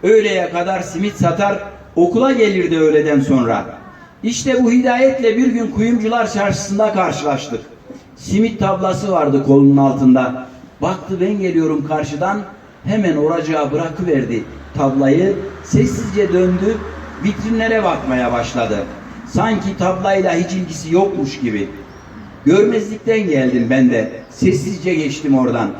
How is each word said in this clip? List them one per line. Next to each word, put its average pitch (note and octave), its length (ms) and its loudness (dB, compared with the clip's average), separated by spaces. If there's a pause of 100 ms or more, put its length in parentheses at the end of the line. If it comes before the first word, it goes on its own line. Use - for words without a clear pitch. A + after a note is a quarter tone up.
Öğleye G3 480 2
kadar F3 300 -2
simit G3 340 -4
satar, G3+ 440 0 (380)
okula A#3 360 4
gelirdi F#3 460 2
öğleden D3+ 420 4
sonra. A#2 440 0 (580)
İşte B3 420 0
bu A#3 80 4
Hidayetle B3 640 2
bir C4 100 2
gün A3+ 240 -2
Kuyumcular A3+ 640 -2
Çarşısı'nda G3+ 600 -2
karşılaştık. C#3+ 680 -4 (560)
Simit A3 420 0
tablası G3 540 0
vardı C#3 340 2
kolunun C#3 300 6
altında. B2+ 680 2 (360)
Baktı F#3+ 380 -4
ben G3+ 200 0
geliyorum D#3 480 0
karşıdan, D#3 520 -4 (440)
hemen F#3+ 320 0
oracağa D3+ 560 0
bırakıverdi D3+ 720 -2 (300)
tablayı. C#3 640 2 (280)
Sessizce G3 680 0
döndü, F#3 440 0 (480)
vitrinlere A3 600 0
bakmaya B2+ 480 0
başladı. A#2 440 -2 (500)
Sanki G3 520 0
tablayla F#3 560 0
hiç F3 180 -2
ilgisi D#3+ 420 -6
yokmuş F3 460 0
gibi. G#2 280 -4 (760)
Görmezlikten G#3+ 840 2
geldim B2+ 420 0
ben B2+ 200 4
de. A2+ 200 -2 (200)
Sessizce F3+ 640 -2
geçtim C#3+ 440 0
oradan. A#2 420 0